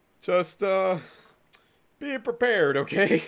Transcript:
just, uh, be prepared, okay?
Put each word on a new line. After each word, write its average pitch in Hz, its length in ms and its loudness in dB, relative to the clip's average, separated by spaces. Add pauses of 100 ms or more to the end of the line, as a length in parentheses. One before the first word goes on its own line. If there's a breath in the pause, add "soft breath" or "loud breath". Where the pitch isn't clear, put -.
(200)
just, 180 400 -2
uh, 190 380 0 (1040 loud breath)
be 277 180 -6
prepared, 220 580 0
okay? 160 520 0